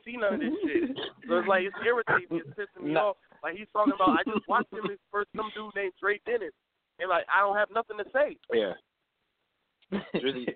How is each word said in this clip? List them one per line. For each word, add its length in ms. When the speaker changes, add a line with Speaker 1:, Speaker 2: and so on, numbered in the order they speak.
Speaker 1:
see 120
none 180
of 60
this 140
shit. 260
So 100
it's 100
like, 140
it's 140
irritating 400
me. 80
It's 140
pissing 280
me 60
Speaker 2:
Nah. 180
Speaker 1:
off. 60
Like, 120
he's 160
talking 220
about, 240
I 100
just 200
watched 240
him 180
versus 240
some 180
dude 220
named 240
Dre 260
Dennis. 260
And, 100
like, 240
I 80
don't 160
have 160
nothing 260
to 140
say. 240
Speaker 3:
Yeah. 200
Speaker 1:
<laughs> 80
Speaker 3:
Drizzy, 420